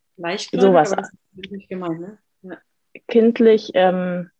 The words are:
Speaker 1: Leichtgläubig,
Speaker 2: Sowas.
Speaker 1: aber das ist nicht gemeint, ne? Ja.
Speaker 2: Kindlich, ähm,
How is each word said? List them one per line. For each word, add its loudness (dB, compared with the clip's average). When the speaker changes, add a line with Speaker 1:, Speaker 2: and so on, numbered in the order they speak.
Speaker 1:
Leichtgläubig, -2
Speaker 2:
Sowas. 4
Speaker 1:
aber -4
das -14
ist -20
nicht -16
gemeint, -10
ne? -18
Ja. -18
Speaker 2:
Kindlich, 4
ähm, -2